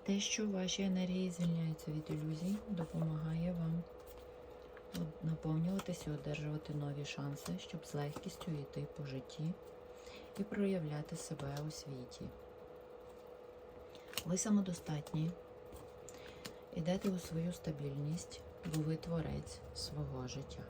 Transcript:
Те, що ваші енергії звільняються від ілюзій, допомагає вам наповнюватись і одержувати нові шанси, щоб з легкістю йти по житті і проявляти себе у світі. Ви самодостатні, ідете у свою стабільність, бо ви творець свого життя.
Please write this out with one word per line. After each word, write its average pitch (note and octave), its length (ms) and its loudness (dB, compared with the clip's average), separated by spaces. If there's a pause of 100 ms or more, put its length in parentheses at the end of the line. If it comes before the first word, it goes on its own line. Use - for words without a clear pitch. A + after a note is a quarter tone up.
Те, G3+ 160 6
що G#3+ 280 4
ваші F#3 360 4
енергії F#3 460 6
звільняються E3 640 4
від D3+ 180 0
ілюзій, D#3+ 460 2 (140)
допомагає D#3+ 840 2
вам E3 300 2 (1400)
наповнюватись D#3+ 840 4
і D3+ 40 2
одержувати D3+ 640 0
нові C#3+ 320 0
шанси, C#3+ 540 -2
щоб - 260 -6
з - 80 -10
легкістю D3 580 -2
йти C#3+ 320 -2 (140)
по D3 80 -2
житті C#3 480 0 (840)
і G3+ 40 4
проявляти E3+ 720 2
себе C#3 420 -2 (100)
у D3+ 40 -2
світі. C3 540 -6 (2000)
Ви E3+ 120 2
самодостатні, F3 960 2 (1400)
ідете F3+ 340 4
у F#3 100 4
свою E3+ 340 0
стабільність, C#3+ 880 -2 (340)
бо D#3 60 4
ви D#3 140 4
творець D3 640 0 (160)
свого C#3 520 -2
життя. - 420 -6